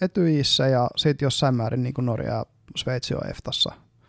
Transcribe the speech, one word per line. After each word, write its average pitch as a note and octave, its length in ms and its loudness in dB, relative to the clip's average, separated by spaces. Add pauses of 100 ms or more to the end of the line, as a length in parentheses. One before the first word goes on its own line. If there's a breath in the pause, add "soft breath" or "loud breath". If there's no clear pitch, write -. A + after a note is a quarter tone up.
Etyjissä D#3+ 680 2
ja B2 280 4
sit D3 260 2
jossain C3+ 320 2
määrin A#2+ 280 0
niinku B2 180 -4
Norja A#2+ 340 -2
ja A2 120 -4 (300)
Sveitsi - 380 -4
on - 160 -4
eftassa. - 420 -4 (360 soft breath)